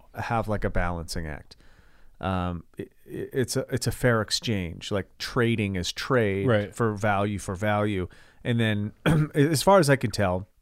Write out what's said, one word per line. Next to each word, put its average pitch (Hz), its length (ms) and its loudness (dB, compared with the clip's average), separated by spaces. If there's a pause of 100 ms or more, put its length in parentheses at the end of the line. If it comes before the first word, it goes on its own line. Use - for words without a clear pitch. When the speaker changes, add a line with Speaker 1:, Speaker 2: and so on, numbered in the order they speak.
(140)
Speaker 1:
have, 113 340 -4
like, 104 160 -2
a 101 60 0
balancing 87 560 -2
act. - 300 -12 (640)
Um, 90 440 -4 (140)
it, - 140 -10 (120)
it, - 280 -10
it's 131 240 -2
a, 135 140 -4
it's 127 160 -4
a 110 60 -2
fair 117 300 2
exchange. 92 720 -4
Like, 98 160 -2 (100)
trading 113 580 0
is 98 160 -4
trade 101 540 0
Speaker 2:
Right. 104 280 2
Speaker 1:
for 113 200 0
value 101 440 0
for 98 180 -6
value. 104 520 0 (340)
And 120 160 0
then, 107 340 0 (120)
<clears throat> 151 300 2
as 147 280 4
far 196 180 8
as 143 100 6
I 135 60 6
can 104 140 -2
tell 92 380 -2 (140)